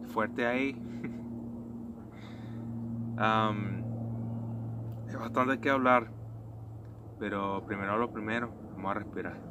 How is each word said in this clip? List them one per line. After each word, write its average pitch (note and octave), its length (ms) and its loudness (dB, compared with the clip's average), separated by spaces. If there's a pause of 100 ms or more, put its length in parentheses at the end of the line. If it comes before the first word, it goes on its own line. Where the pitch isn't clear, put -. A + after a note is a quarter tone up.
Fuerte A#2 380 2
ahí. C3 280 2
<laughs> - 2500 -6
Am, A2 680 4 (1200)
es - 100 -4
bastante B2 440 4
que C#3 100 4
hablar, B2+ 400 8 (1080)
pero G2 460 0
primero G2+ 320 2
lo A#2 120 2
primero, A2+ 400 -2 (220)
vamos F#2+ 180 -2
a G2+ 40 2
respirar. F#2+ 460 -6 (100)